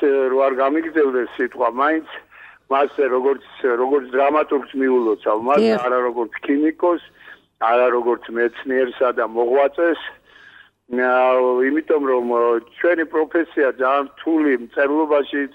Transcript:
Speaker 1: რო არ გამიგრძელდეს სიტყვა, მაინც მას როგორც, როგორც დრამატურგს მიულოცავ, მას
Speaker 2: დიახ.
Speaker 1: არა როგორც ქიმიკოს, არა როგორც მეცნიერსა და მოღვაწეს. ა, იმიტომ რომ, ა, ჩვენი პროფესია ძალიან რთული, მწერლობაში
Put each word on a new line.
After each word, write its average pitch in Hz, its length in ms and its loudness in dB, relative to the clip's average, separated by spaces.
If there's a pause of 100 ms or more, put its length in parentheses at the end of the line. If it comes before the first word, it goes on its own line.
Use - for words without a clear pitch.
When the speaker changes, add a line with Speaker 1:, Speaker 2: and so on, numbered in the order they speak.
(220)
Speaker 1:
რო 131 180 0
არ 135 140 2
გამიგრძელდეს 139 800 0
სიტყვა, 123 380 -2
მაინც 147 380 -2 (540)
მას 135 320 0
როგორც, 131 500 0 (140)
როგორც 127 480 0
დრამატურგს 139 640 0
მიულოცავ, 120 680 0
მას 135 220 2
Speaker 2:
დიახ. 220 200 2
Speaker 1:
არა 123 200 0
როგორც 120 360 -4
ქიმიკოს, 160 680 -2 (560)
არა 120 300 2
როგორც 120 380 0
მეცნიერსა 123 840 -2
და 120 160 -2
მოღვაწეს. 135 760 0 (840)
ა, 127 300 -2 (460)
იმიტომ 147 460 0
რომ, 127 220 0
ა, 120 140 0 (300)
ჩვენი 165 340 -2
პროფესია 156 680 -2
ძალიან 131 360 -2
რთული, 156 520 0
მწერლობაში 143 840 -2 (140)